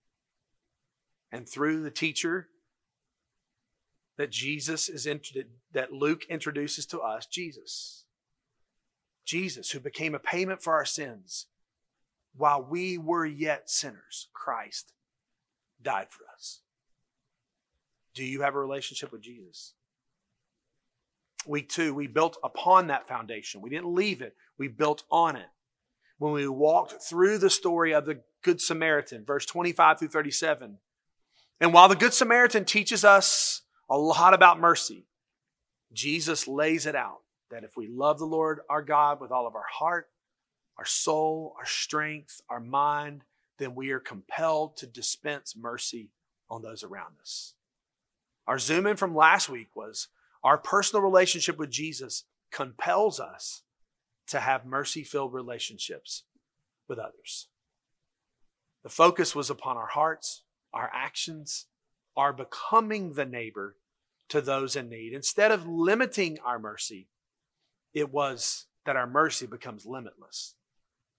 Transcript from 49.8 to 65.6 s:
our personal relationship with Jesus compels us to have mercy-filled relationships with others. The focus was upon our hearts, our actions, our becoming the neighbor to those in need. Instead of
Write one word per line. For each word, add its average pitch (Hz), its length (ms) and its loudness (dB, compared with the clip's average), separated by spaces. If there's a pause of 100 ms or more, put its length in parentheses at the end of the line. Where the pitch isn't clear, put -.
our 143 140 6
personal 196 440 0
relationship 180 540 4
with 151 140 -8
Jesus 135 540 -8 (260)
compels 175 680 0
us - 440 -12 (640)
to 143 120 -2
have 127 260 0
mercy-filled 135 640 -6
relationships 117 920 -10 (640)
with 127 100 -8
others. - 500 -12 (1300)
The 120 60 -18
focus 175 460 4
was 143 160 -4
upon 131 260 -6
our 113 100 -8
hearts, - 560 -2 (300)
our 120 200 -6
actions, 147 720 -10 (500)
our 139 160 2
becoming 202 800 -2
the 139 120 -2
neighbor 110 520 -10 (520)
to 147 120 0
those 135 360 -2
in 127 120 -8
need. 113 240 -12
Instead 202 400 2
of 180 140 -2